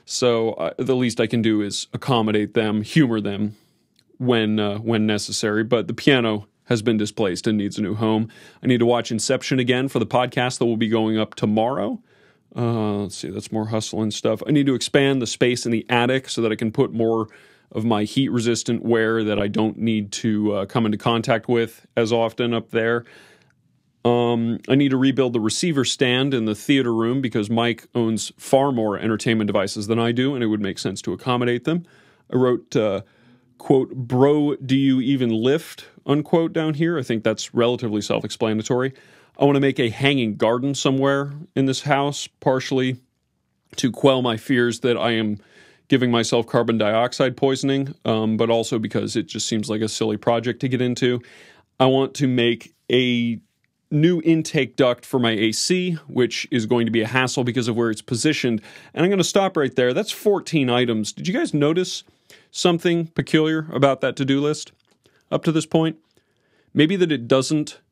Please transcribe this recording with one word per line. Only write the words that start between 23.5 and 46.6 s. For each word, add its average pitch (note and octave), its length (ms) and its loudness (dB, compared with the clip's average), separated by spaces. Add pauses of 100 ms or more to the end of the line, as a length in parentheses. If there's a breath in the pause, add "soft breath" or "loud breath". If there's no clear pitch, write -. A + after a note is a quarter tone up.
Um, A#2+ 600 2
I B2+ 80 2
need C#3 180 4
to C3+ 40 0
rebuild B2+ 380 2
the A#2 60 0
receiver C3+ 440 0
stand C3 480 0
in A#2 140 0
the G#2+ 80 0
theater B2+ 400 2
room A2+ 260 0
because A2+ 300 -4
Mike A#2 440 -2
owns A2+ 440 -2
far C#3 340 2
more A2 260 -2
entertainment A2 500 0
devices G#2 380 -2
than A2+ 120 0
I A#2 140 0
do, B2+ 220 0
and B2 80 -4
it A2+ 40 0
would G#2+ 160 0
make G2 160 -6
sense - 240 -6
to G#2 100 -6
accommodate B2 520 -2
them. E3+ 200 -2 (480 soft breath)
I B2+ 60 2
wrote, B2 360 2
uh, G2+ 280 0 (560 soft breath)
quote, - 360 2
"Bro, C3+ 600 2
do C3+ 200 0
you C3+ 260 2
even B2+ 260 0
lift?" B2 600 0 (180)
unquote, D#3 460 0
down D#3 220 -2
here. E3 240 -2
I C3 40 -4
think A2+ 220 -4
that's - 300 -2
relatively A#2 480 0
self-explanatory. A2 920 -2 (460 soft breath)
I - 80 4
want C#3+ 100 4
to C#3 40 4
make C#3 200 0
a A#2+ 80 2
hanging B2+ 480 0
garden B2 380 0
somewhere C#3 580 0 (240)
in C3+ 80 2
this C3 160 0
house, C#3+ 460 0
partially C3 720 -2 (800)
to B2+ 140 0
quell C3 300 4
my A#2+ 160 0
fears A#2+ 440 -2
that A#2+ 180 0
I A2+ 140 0
am A2 260 -2 (500 soft breath)
giving B2+ 220 4
myself A#2 360 2
carbon A#2 300 2